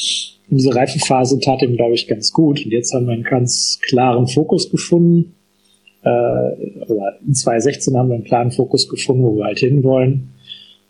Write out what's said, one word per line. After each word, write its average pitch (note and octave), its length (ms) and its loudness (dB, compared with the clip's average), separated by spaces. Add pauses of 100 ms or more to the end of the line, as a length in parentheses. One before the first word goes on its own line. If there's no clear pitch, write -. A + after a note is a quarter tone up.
(480)
Und C#3 100 2
diese C3 160 2
Reifephase B2+ 640 0
tat C3 240 0
ihm, B2 140 0
glaub A#2 160 2
ich, A#2 160 -2
ganz A2 240 -4
gut. C#3+ 320 2
Und A2 80 -6
jetzt A#2+ 200 -2
haben B2 140 0
wir A#2+ 80 -2
einen A#2 80 -6
ganz - 600 -2
klaren B2 440 2
Fokus D#3 440 0
gefunden, E3+ 640 2 (680)
äh, C3 60 0
oder A#2+ 1160 -2
in C3+ 100 0
zweitausendsechzehn B2+ 640 0
haben B2+ 120 2
wir A#2+ 80 0
einen A2 80 -8
klaren B2 260 0
Fokus B2+ 380 0
gefunden, - 340 0
wo A2 140 2
wir G#2 80 -2
halt G#2 160 -4
hinwollen. C3 720 2 (600)